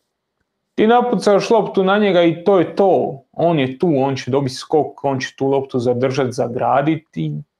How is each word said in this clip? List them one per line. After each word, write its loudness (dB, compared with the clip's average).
ti 2
napucaš 2
loptu 0
na 2
njega 4
i 0
to 4
je -2
to. 0
On 0
je -4
tu, 2
on -2
će -8
dobiti -2
skok, -4
on -2
će -10
tu -4
loptu -2
zadržat, -2
zagradit -2
i -6